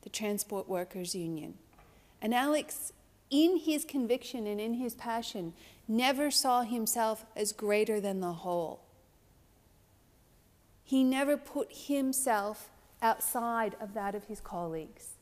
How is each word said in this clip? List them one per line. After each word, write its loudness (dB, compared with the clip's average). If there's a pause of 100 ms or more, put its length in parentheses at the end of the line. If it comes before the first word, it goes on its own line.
the -16
Transport -4
Workers -4
Union. -6 (680)
And 0
Alex, 0 (380)
in 6
his 0
conviction -2
and -2
in -2
his -2
passion, -6 (340)
never 4
saw 4
himself 0
as -2
greater 2
than -2
the -2
whole. -4 (2000)
He 4
never 4
put -6
himself 0 (320)
outside 0
of -10
that -4
of -8
his -10
colleagues. -8 (100)